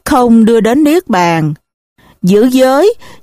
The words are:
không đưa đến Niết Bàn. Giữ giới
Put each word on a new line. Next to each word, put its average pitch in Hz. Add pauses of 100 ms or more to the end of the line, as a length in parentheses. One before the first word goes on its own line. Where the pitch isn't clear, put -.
không 240
đưa 226
đến 240
Niết 311
Bàn. 165 (680)
Giữ 202
giới 262 (280)